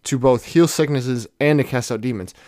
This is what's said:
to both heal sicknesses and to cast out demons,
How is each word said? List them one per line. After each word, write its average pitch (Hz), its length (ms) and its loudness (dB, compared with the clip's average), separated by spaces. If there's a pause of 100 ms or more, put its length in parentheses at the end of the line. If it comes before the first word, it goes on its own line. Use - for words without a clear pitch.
to 139 140 -4
both 123 280 2
heal 165 220 4
sicknesses 131 600 -2 (120)
and 147 200 2
to 131 40 4
cast 127 280 -4
out 107 100 -6
demons, 110 320 -6 (140)